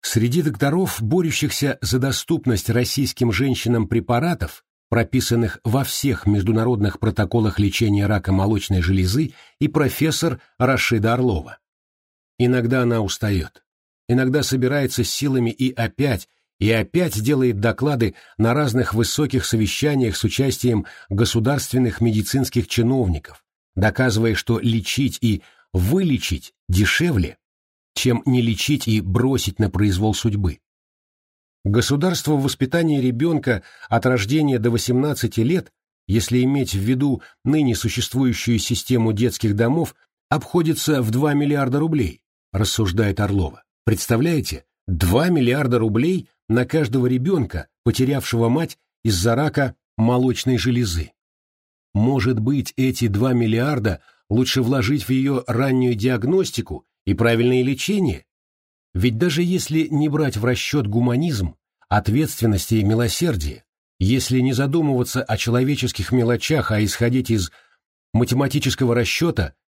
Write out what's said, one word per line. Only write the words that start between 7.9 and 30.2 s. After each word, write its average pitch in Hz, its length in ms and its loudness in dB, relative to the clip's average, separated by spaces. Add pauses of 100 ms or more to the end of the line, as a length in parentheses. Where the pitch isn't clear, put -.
рака 98 260 0
молочной 95 500 0
железы, 95 500 2 (260)
и 147 100 2
профессор 156 720 0 (180)
Рашида 120 560 2
Орлова. 117 440 -2 (800)
Иногда 123 440 2
она 120 180 2
устает, 98 640 -4 (460)
иногда 131 340 2
собирается 127 640 0
с - 60 -6
силами 131 400 0
и 127 220 -2
опять, 117 560 -2 (300)
и 104 140 2
опять 113 480 0
делает 123 400 0
доклады 117 540 0 (240)
на 117 160 2
разных 123 400 0
высоких 127 500 -2
совещаниях 117 720 0
с - 80 -6
участием 123 640 0 (240)
государственных 117 920 0
медицинских 117 680 0
чиновников, 117 760 -2 (320)
доказывая, 110 580 2
что 113 240 0
лечить 117 640 -2
и 107 220 0 (300)
вылечить 135 840 0 (140)
дешевле, 104 680 0 (580)
чем 120 300 0
не 123 160 4
лечить 117 480 0
и 110 120 2
бросить 113 580 0
на 104 120 2
произвол 101 440 0
судьбы. 101 440 -2 (1040)